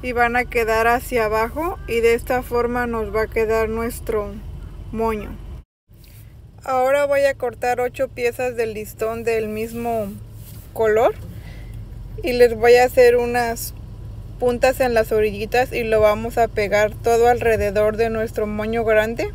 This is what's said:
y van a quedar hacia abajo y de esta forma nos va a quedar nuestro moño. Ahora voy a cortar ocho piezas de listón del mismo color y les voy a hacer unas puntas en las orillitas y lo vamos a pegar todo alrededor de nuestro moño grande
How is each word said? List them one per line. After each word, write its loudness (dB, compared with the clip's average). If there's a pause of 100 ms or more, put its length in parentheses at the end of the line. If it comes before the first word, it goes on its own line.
y -6
van 2
a 2
quedar 2
hacia 0
abajo -2 (120)
y 0
de 4
esta -2
forma -2
nos -4
va 0
a 0
quedar 0
nuestro -4 (600)
moño. -4 (1300)
Ahora 2
voy 2
a 4
cortar -2
ocho -2
piezas -4
de -2
listón -6
del 0
mismo -4 (680)
color 2 (1040)
y -2
les 6
voy 6
a 8
hacer 6
unas -2 (640)
puntas 2
en 2
las 2
orillitas 0
y -2
lo 2
vamos 2
a 4
pegar 0
todo 4
alrededor 2
de 0
nuestro -4
moño -2
grande 0